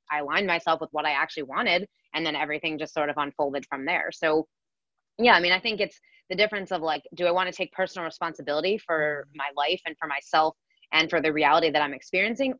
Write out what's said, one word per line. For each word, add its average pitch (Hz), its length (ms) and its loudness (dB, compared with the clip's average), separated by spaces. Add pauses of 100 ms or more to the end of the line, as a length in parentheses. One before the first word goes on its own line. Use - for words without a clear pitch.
(100)
I 151 100 -2
aligned 156 260 0
myself 170 340 2
with 156 120 -6
what 151 120 -4
I 151 60 2
actually 151 340 -2
wanted, 180 420 0 (280)
and 160 100 -2
then 156 100 -2
everything 151 440 -4
just 147 160 -8
sort 147 160 0
of 139 80 -6
unfolded 143 480 -2
from 135 180 -8
there. 160 280 -2
So, 156 360 0 (720)
yeah, 226 160 8
I 175 60 8
mean, 175 120 2
I 185 80 4
think 214 200 -4
it's - 200 -4 (300)
the 190 60 -4
difference 202 360 0
of, 170 100 -2
like, 156 200 -2 (120)
do 175 120 0
I 170 60 4
wanna 180 200 2
take 185 200 -6
personal 185 340 -4
responsibility 160 720 -2
for 151 560 -2
my 143 220 -6
life 151 300 0
and 160 120 -8
for 160 100 -6
myself 156 480 2 (360)
and 156 180 2
for 170 120 2
the 156 100 2
reality 151 380 4
that 151 120 2
I'm 143 120 -2
experiencing? 226 640 -2